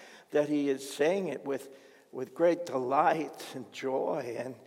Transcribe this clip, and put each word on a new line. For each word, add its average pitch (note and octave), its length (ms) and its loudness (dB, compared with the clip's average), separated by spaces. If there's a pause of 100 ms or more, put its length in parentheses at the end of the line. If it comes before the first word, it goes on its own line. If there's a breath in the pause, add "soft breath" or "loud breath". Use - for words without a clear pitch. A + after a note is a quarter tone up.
(300 loud breath)
that D3 180 4
he C#3+ 220 2
is C3+ 200 -4
saying F3+ 380 2
it - 160 -8
with, C3+ 240 -4 (440 loud breath)
with B2+ 220 -8
great E3+ 300 4
delight C#3+ 800 2 (100)
and B2+ 180 -12
joy C3 680 -2
and, B2 160 -6 (120)